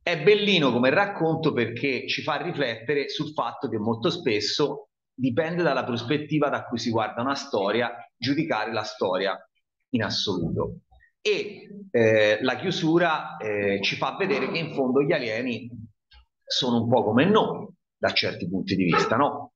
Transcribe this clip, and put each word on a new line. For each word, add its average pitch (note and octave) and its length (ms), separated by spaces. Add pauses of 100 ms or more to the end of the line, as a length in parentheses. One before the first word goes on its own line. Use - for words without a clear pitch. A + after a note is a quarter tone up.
È E3 220
bellino G3 480
come A#2+ 200
racconto D#3+ 600
perché A#2+ 540
ci - 160
fa D3 140
riflettere C#3 720
sul - 240
fatto B2 360
che A2+ 80
molto A2+ 320
spesso - 840 (220)
dipende E3 520
dalla C3+ 200
prospettiva C#3+ 640
da A#2+ 160
cui A#2+ 140
si A#2+ 120
guarda A2 320
una C3+ 120
storia A2 580 (240)
giudicare B2 560
la G#2+ 120
storia F#2+ 520 (540)
in A2 140
assoluto. - 760 (380)
E, - 480 (220)
eh, A2 500
la B2+ 140
chiusura, D#3+ 840
eh, G#2 460
ci - 140
fa C3+ 200
vedere F#3+ 360
che D#3+ 60
in D#3 160
fondo C3+ 280
gli D#3 100
alieni A#2 560 (760)
sono A#2+ 380
un A2+ 60
po' A#2 140
come A2 220
noi G#3 440 (320)
da F#2+ 140
certi F#2 340
punti F#2+ 280
di F#2 80
vista, F2 320
no? C#3+ 400